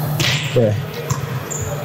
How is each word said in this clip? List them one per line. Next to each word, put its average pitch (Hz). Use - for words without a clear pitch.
Ok. 113